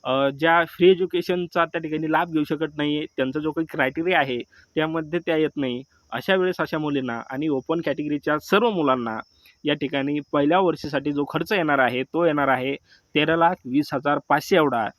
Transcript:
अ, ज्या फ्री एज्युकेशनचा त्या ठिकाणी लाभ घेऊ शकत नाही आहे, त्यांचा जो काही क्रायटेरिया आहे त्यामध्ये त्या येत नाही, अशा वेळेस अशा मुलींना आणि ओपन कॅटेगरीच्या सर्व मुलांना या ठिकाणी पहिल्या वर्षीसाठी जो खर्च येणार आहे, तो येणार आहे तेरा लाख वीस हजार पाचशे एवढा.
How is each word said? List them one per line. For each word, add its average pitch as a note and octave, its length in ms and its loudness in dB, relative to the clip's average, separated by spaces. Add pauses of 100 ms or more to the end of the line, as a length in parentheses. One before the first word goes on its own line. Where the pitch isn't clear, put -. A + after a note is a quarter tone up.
अ, C3+ 240 2
ज्या D#3+ 360 2
फ्री F3 260 6
एज्युकेशनचा F3 720 0
त्या E3 160 -4
ठिकाणी D#3 320 -4
लाभ E3 200 0
घेऊ D3+ 120 0
शकत D3+ 320 -4
नाही D3 200 0
आहे, D3+ 100 -4
त्यांचा C3+ 340 -4
जो D#3 120 -2
काही E3 180 -4
क्रायटेरिया D#3+ 480 0
आहे C3+ 200 0 (360)
त्यामध्ये D#3+ 440 -2
त्या E3 180 -2
येत D#3 200 0
नाही, C3 260 -4 (300)
अशा C#3+ 220 0
वेळेस F3+ 240 0
अशा D#3+ 200 -4
मुलींना C3 520 -2
आणि C#3+ 180 -4
ओपन D3+ 320 -2
कॅटेगरीच्या D3 580 -2
सर्व A3 320 2
मुलांना C3 480 0 (460)
या D3 100 0
ठिकाणी C#3+ 460 -4 (120)
पहिल्या D3+ 280 4
वर्षीसाठी D3 520 -2
जो C#3+ 120 -2
खर्च E3 280 -4
येणार D#3 260 2
आहे, B2+ 240 2
तो D#3+ 220 -2
येणार D3 240 2
आहे C3 280 0 (380)
तेरा D#3 220 2
लाख E3+ 180 4 (100)
वीस C#3 300 -2
हजार C#3+ 240 0 (100)
पाचशे D3 280 2
एवढा. B2 320 2 (100)